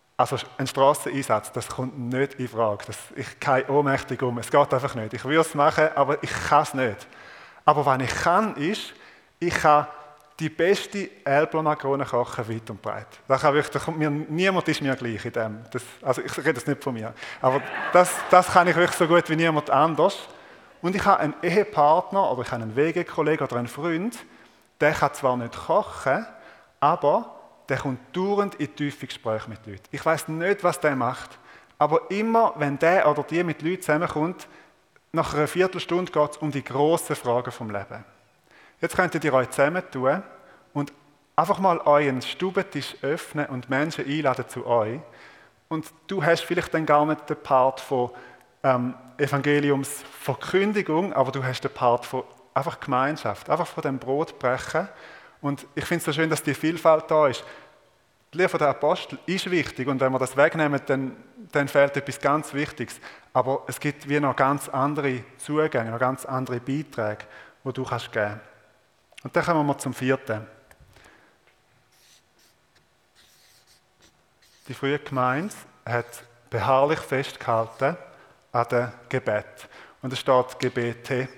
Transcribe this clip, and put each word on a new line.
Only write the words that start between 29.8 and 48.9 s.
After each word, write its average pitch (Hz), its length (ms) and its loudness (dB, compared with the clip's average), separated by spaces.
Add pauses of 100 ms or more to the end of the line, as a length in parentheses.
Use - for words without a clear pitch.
Ich 143 120 -10
weiss 160 240 0
nicht, 175 360 -2
was 170 160 0
der 147 160 2
macht, 123 420 -4 (400)
aber 151 320 2
immer, 226 460 2
wenn 143 220 -2
der 170 300 6
oder 147 140 2
die 165 220 -2
mit 160 180 -4
Leuten 180 200 -2
zusammenkommt, 160 640 -2 (640)
nach 160 200 0
einer 147 140 2
Viertelstunde 180 640 -2
geht's 147 280 0
um 151 120 -4
die 135 140 -4
grossen 151 500 0
Fragen 120 380 -2
vom 110 180 -10
Leben. 104 340 -10 (760)
Jetzt - 160 -4
könntet 165 280 0
ihr 147 80 2
euch 127 180 4
zusammentun 151 720 0 (520)
und 143 180 -4 (440)
einfach 170 240 2
mal 180 180 2
euren 147 420 4
Stubentisch 185 800 -4
öffnen 147 460 -4
und 127 240 -10
Menschen 139 340 -2
einladen 135 440 -2
zu - 180 -10
euch. 120 340 2 (680)
Und 160 180 -6 (220)
du 190 140 -2
hast 165 220 4
vielleicht 170 300 -2
dann 160 100 0
gar 151 220 6
nicht 151 240 -4
den 156 120 -4
Part 131 380 2
von, 123 300 -2 (520)
ähm, 127 320 2 (220)